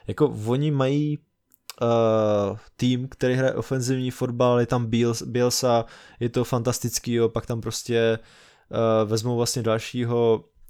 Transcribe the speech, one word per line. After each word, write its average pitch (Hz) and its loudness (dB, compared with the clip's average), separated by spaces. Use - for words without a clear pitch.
jako, 117 0
oni 139 0
mají, 147 0
eh, 110 2
tým, 127 0
který 127 -2
hraje 131 0
ofenzivní 127 -2
fotbal, 123 0
je 120 4
tam 120 -2
Biels-, 117 0
Bielsa, 120 2
je 120 -2
to 123 0
fantastický, 120 -2
jo.“ 117 2
Pak 113 -4
tam 117 -6
prostě, 113 0
eh, 113 2
vezmou 110 -2
vlastně 120 -2
dalšího, 117 0